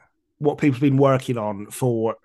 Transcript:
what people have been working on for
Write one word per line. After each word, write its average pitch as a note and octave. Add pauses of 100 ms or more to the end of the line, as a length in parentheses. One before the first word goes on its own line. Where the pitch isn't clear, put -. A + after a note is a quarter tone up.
(380)
what D3
people C#3+
have A#2+
been C#3
working C3
on G#2
for A2+